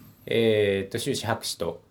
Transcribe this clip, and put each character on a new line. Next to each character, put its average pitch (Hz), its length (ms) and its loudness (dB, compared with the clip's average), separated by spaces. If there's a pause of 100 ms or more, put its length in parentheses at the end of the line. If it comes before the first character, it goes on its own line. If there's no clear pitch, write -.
(260)
え 104 640 2
ー - 20 -20
と、 117 60 -6
修 135 160 -2
士 107 140 -6
博 113 180 -2
士 - 140 -8
と 85 320 -6